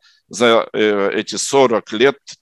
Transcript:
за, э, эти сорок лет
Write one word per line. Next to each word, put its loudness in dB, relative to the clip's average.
за, 0
э, 0
эти -6
сорок 0
лет 2